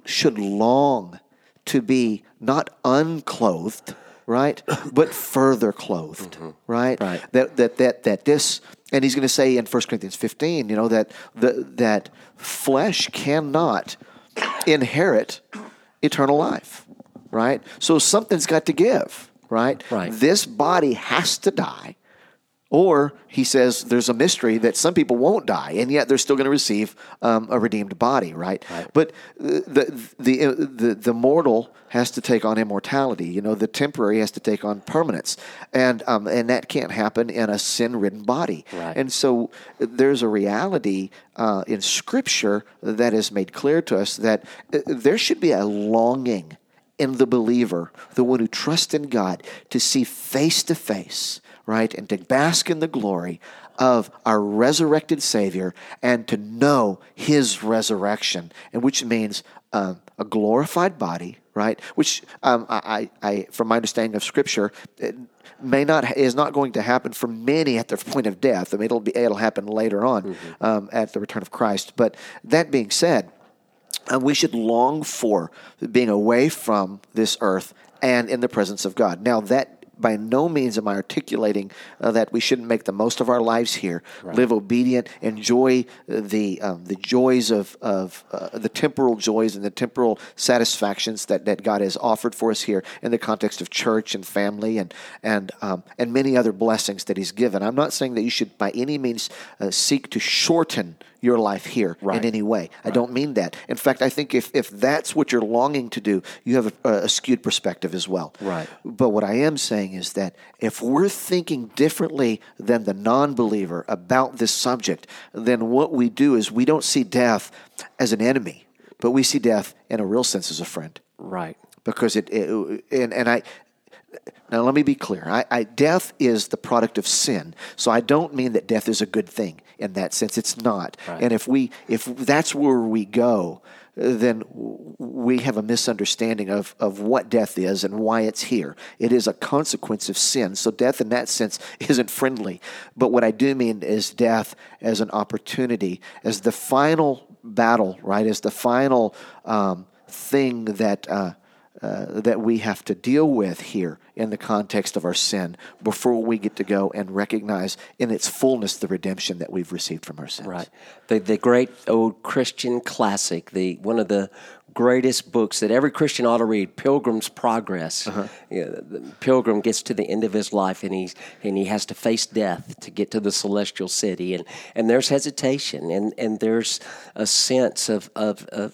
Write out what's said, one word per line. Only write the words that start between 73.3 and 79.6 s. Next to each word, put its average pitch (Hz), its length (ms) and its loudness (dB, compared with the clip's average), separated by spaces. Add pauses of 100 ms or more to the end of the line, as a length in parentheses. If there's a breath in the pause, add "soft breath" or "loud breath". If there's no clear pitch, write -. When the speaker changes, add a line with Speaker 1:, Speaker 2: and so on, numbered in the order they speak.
Speaker 1:
uh, 131 60 2
we 135 140 2
should 147 200 0
long 120 500 2
for 101 480 0 (400 loud breath)
being 120 180 4
away 113 380 4
from 101 540 -2 (120)
this 110 280 0
earth 95 320 0 (280 soft breath)
and 123 280 2
in 127 100 -2
the 120 100 0
presence 101 360 -2
of 95 100 -4
God. 92 280 0
Now, 117 180 2
that 127 300 0 (260)